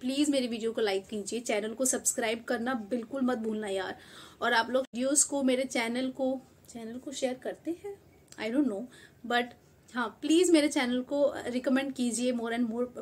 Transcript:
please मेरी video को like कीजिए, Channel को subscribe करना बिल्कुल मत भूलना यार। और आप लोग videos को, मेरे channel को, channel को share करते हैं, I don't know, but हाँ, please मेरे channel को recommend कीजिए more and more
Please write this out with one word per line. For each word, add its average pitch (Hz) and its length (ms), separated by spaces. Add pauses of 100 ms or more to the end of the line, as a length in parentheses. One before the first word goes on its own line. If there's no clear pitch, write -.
please 277 300
मेरी 262 180
video 226 240
को 233 80
like 196 260
कीजिए, 214 340
Channel 220 340
को 262 100
subscribe 233 600
करना 247 300
बिल्कुल 240 480
मत 247 160
भूलना 214 300
यार। 190 280 (460)
और 233 100
आप 233 180
लोग 254 120
videos 262 460
को, 277 140
मेरे 254 220
channel 254 460
को, 262 300 (280)
channel 233 300
को 269 140
share 254 220
करते 254 500
हैं, 403 120 (440)
I 220 140
don't 277 160
know, 202 120 (440)
but 240 280 (400)
हाँ, 233 140 (140)
please 330 280
मेरे 302 180
channel 254 340
को 285 300 (140)
recommend 262 460
कीजिए 247 400
more 233 200
and 233 180
more 240 160 (160)